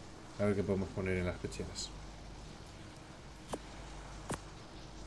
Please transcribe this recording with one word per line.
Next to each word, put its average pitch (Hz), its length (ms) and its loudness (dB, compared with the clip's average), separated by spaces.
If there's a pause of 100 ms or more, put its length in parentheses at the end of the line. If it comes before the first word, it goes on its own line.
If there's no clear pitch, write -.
(400)
A 104 60 8
ver 104 100 10
qué 98 60 8
podemos 95 280 6
poner 92 280 4
en 90 80 6
las 87 120 4
pecheras. - 520 -2 (3250)